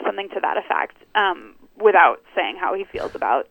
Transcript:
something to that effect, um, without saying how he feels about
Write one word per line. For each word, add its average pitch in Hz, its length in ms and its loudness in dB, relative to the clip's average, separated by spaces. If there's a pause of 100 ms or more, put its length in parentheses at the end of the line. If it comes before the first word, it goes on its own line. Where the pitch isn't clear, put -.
something 202 220 -6
to 196 120 -10
that - 160 -2
effect, - 400 -4 (200)
um, 180 380 -2 (280)
without 180 400 6 (140)
saying 170 200 -4
how 185 180 -4
he 196 100 -8
feels - 320 -10
about - 340 -2